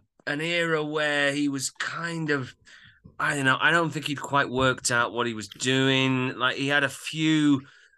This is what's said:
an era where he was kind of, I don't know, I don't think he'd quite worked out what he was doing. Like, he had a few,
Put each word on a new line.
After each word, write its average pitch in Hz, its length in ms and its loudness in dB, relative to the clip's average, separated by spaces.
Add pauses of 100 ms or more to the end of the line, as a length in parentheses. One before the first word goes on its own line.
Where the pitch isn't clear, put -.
(260)
an 143 140 -4
era 165 420 0
where 147 520 0
he 147 160 0
was 135 180 -4
kind 165 640 -6
of, 135 240 -2 (640)
I 151 180 -2
don't 139 80 -2
know, 131 160 4
I 143 100 4
don't 165 200 2
think 151 160 -8
he'd 139 160 -6
quite 139 260 0
worked 127 420 0
out 120 220 0
what 117 140 -2
he 117 80 -4
was 107 120 -10
doing. 131 920 2
Like, 123 180 0
he 135 120 -4
had 143 140 2
a 131 60 2
few, 151 720 0 (380)